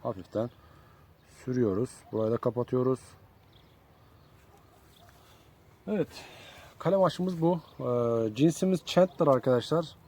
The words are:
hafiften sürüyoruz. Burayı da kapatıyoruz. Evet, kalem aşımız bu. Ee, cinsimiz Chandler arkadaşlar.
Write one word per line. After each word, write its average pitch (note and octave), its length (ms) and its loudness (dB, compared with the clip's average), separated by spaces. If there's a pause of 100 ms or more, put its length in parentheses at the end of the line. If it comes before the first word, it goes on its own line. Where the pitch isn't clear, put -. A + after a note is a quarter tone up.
hafiften A2 480 -6 (920)
sürüyoruz. B2 460 0 (220)
Burayı A2 200 -2
da A#2 40 0
kapatıyoruz. B2+ 640 -2 (3000)
Evet, G3+ 200 -2 (680)
kalem F#3+ 240 2
aşımız F3+ 380 -2
bu. E3 200 2 (200)
Ee, A#2 540 0
cinsimiz E3+ 520 2
Chandler F3+ 400 2
arkadaşlar. C3+ 600 2 (220)